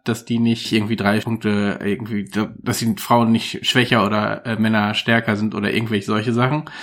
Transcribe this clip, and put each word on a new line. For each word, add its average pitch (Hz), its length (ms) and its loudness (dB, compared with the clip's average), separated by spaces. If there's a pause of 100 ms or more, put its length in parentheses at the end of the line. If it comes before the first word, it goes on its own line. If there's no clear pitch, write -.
dass 110 220 -4
die 117 120 -2
nicht 117 340 0
irgendwie 107 260 0
drei 101 220 2
Punkte, 104 640 -2
irgendwie, 104 460 -4 (300)
dass 120 180 -2
die 113 200 0
Frauen 117 340 4
nicht - 340 -2
schwächer 117 400 4
oder, 107 400 -2
äh, 113 120 -4
Männer 107 360 2
stärker 113 420 2
sind 104 200 -2
oder 101 180 -2
irgendwelche 107 320 -2
solche 110 280 0
Sachen. 135 320 0 (180)